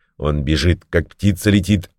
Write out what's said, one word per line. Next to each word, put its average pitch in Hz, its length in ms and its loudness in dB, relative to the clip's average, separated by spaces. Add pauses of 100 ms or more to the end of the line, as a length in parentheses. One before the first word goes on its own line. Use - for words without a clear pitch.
(180)
Он 73 260 -2
бежит, 78 440 0
как 85 200 -2
птица 101 420 -2
летит, 98 480 0